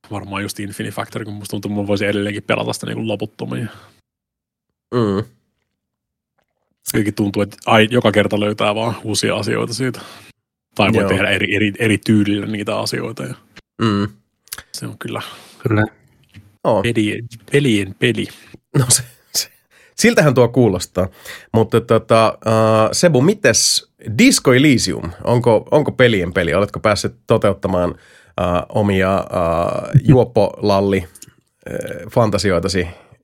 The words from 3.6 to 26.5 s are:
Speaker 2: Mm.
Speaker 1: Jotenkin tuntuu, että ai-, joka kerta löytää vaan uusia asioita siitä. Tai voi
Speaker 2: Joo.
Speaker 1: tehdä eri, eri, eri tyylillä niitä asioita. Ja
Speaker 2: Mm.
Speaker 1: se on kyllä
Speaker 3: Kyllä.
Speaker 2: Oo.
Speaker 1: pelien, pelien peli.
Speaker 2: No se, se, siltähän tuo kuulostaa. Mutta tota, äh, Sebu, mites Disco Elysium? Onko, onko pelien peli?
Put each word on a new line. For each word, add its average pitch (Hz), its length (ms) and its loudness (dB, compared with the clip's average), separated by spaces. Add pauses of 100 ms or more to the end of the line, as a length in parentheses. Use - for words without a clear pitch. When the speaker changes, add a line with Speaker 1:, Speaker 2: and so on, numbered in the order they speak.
Speaker 2:
Mm. 110 300 0 (1700)
Speaker 1:
Jotenkin 104 200 -2
tuntuu, 104 280 -2
että 101 240 -6
ai-, 110 260 4
joka 120 200 2
kerta 101 280 0
löytää 104 360 -2
vaan 110 280 -4
uusia 104 320 -2
asioita 113 380 -4
siitä. 127 280 -6 (760)
Tai 104 180 0
voi 110 80 2
Speaker 2:
Joo. 98 80 0
Speaker 1:
tehdä 95 200 0
eri, 95 260 -2
eri, 101 240 0
eri 107 180 2
tyylillä 101 480 0
niitä 104 340 -6
asioita. 120 440 -8
Ja 127 120 -10 (460)
Speaker 2:
Mm. 101 260 0 (640)
Speaker 1:
se - 160 -12
on 107 120 -12
kyllä - 220 -8 (460)
Speaker 3:
Kyllä. 107 180 2 (800)
Speaker 2:
Oo. 107 180 0
Speaker 1:
pelien, 113 460 -2 (240)
pelien 107 480 0
peli. 117 280 -2 (500)
Speaker 2:
No 127 120 4
se, 123 140 0 (320)
se, - 140 -6 (460)
siltähän 196 380 4
tuo 120 140 4
kuulostaa. 98 600 0 (460)
Mutta 113 280 2
tota, 113 460 2
äh, 110 640 2
Sebu, 156 300 4
mites - 720 2 (260)
Disco 185 360 4
Elysium? 113 580 2 (120)
Onko, 120 480 2
onko 151 200 2
pelien 101 420 2
peli? 85 200 0